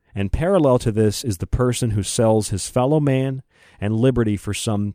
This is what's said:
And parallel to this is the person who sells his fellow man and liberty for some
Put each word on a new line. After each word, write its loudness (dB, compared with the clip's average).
And -4
parallel 2
to -2
this 0
is -4
the -6
person 0
who 0
sells 0
his -6
fellow 0
man -2
and -2
liberty 2
for -8
some -4